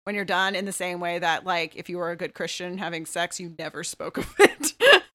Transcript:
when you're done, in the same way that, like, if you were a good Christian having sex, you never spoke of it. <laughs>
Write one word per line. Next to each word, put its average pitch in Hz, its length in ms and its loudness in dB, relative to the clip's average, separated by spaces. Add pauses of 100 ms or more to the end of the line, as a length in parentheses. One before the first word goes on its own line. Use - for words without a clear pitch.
when 208 100 -4
you're 202 100 -2
done, 190 300 0
in 190 100 -4
the 196 80 -6
same 180 260 -4
way 175 200 -2
that, 165 260 0
like, 175 320 -2
if 170 120 -12
you 175 100 -8
were 170 120 -4
a 170 60 -6
good 139 160 -8
Christian 180 460 -8
having 170 260 -6
sex, 175 340 -4
you 170 180 -14
never 156 280 -10
spoke - 320 -10
of - 220 -8
it. - 380 6
<laughs> - 60 -2 (320)